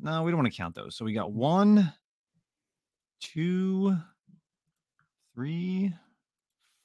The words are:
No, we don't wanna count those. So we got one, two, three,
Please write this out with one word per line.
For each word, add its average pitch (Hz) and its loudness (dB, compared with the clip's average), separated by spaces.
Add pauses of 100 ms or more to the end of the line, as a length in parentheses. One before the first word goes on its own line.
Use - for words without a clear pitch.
No, 160 -2
we 175 0
don't 170 2
wanna 131 2
count 85 -8
those. - -12
So 113 -10
we 110 -4
got 104 -4
one, 185 4 (1300)
two, 190 -2 (1400)
three, 175 -4 (920)